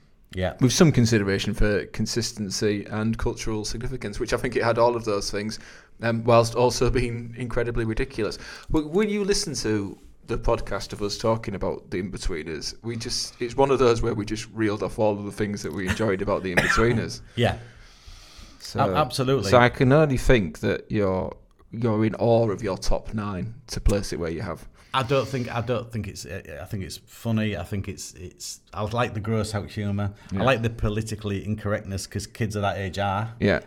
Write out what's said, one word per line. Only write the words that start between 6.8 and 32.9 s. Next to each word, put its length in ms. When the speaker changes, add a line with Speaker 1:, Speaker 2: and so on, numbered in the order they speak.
Speaker 2:
being 480
incredibly 480
ridiculous. 540
W-, 160
when 220
you 140
listen 320
to 420
the 120
podcast 560
of 80
us 160
talking 360
about 380
the 100
Inbetweeners, 800
we 160
just, 440
it's 140
one 140
of 100
those 220
where 140
we 100
just 280
reeled 280
off 160
all 160
of 120
the 60
things 320
that 80
we 160
enjoyed 340
about 220
the 120
Inbetweeners. 720
Speaker 1:
<laughs> 80
Yeah. 220
Speaker 2:
So, 200
Speaker 1:
A-, 160
absolutely. 560
Speaker 2:
so 80
I 100
can 220
only 260
think 420
that 300
you're, 460
you're 340
in 100
awe 340
of 140
your 140
top 360
nine 400
to 140
place 320
it 60
where 120
you 100
have. 260
Speaker 1:
I 80
don't 240
think, 260
I 80
don't 300
think 160
it's, 180
I, 360
I 40
think 180
it's 220
funny. 520
I 60
think 260
it's, 240
it's, 480
I 100
like 320
the 40
gross 360
out 140
humour. 440
Speaker 2:
Yeah. 100
Speaker 1:
I 20
like 180
the 80
politically 720
incorrectness 640
'cause 220
kids 280
of 60
that 160
age 220